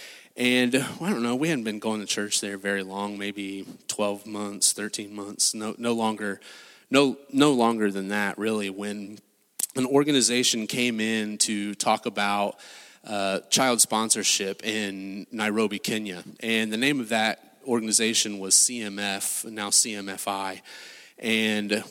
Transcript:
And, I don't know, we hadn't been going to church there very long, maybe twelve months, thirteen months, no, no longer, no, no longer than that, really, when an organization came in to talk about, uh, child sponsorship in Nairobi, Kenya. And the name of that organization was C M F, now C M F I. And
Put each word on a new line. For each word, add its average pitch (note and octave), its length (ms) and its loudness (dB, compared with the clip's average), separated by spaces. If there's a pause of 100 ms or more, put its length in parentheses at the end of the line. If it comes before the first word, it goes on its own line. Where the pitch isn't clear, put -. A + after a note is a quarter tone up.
(380)
And, B2 360 4
I C3+ 360 -2
don't D3 120 0
know, A#2+ 140 0
we D3+ 140 0
hadn't B2+ 160 -2
been G#2+ 140 -4
going G#2+ 200 -2
to G2 80 -8
church G#2 320 -2
there G2+ 180 -4
very G2 240 0
long, G2+ 360 -6
maybe G2+ 480 -6 (240)
twelve G#2 360 -2
months, G#2 460 -2
thirteen G#2 420 -8
months, G#2 400 -2
no, G#2+ 240 -6
no A#2+ 140 -2
longer, A2 480 -2 (500)
no, C3+ 280 6 (120)
no C#3+ 220 6
longer A#2 400 4
than F#2+ 160 -4
that, G2+ 300 -2
really, G#2 320 -2
when G2+ 500 -8 (560)
an B2+ 100 0
organization B2 800 4
came A#2+ 360 0
in A2 380 0
to G2+ 360 0
talk - 300 0
about, G2+ 520 0 (480)
uh, G2 440 0
child C3 320 4
sponsorship G#2+ 840 0
in G2 640 -4
Nairobi, G#2+ 480 0
Kenya. G#2 460 -4 (160)
And A2 320 0
the A2 60 -2
name C3+ 240 2
of G#2+ 80 -8
that A2 480 0 (100)
organization A2 720 2
was F#2+ 160 2
C B2 260 4
M G2+ 160 -6
F, G2+ 460 -2
now G#2+ 280 -4
C A2 220 4
M G2+ 140 -8
F F#2+ 220 -6
I. G2 320 -4 (580)
And G#2+ 720 2